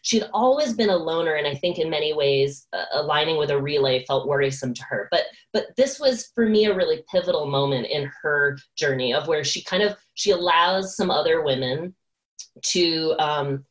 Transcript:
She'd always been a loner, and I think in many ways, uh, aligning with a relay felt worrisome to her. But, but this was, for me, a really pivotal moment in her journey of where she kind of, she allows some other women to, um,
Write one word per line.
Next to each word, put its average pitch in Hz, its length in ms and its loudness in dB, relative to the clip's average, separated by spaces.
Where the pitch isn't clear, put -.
She'd 220 300 0
always 254 420 2
been 214 160 2
a 185 60 4
loner, 165 380 0
and 147 120 -2
I 143 80 0
think 175 240 -2
in 160 120 -2
many 151 220 0
ways, 139 600 0
uh, 92 200 -4
aligning 151 440 0
with 147 140 0
a 143 100 2
relay 135 460 0
felt 135 220 -2
worrisome 135 460 -2
to - 100 -12
her. 104 260 -6
But, - 140 0
but - 140 -2
this 269 240 0
was, 262 340 0
for 233 120 2
me, 214 200 4
a 202 80 2
really 160 360 0
pivotal 175 360 0
moment 139 420 0
in 139 220 -4
her 143 360 0
journey 127 360 0
of 147 160 -2
where 151 140 0
she - 200 -4
kind 185 200 -2
of, 202 140 0
she - 160 0
allows 175 680 2
some 190 140 0
other 160 320 2
women 139 520 -2
to, 165 520 0
um, 143 520 -2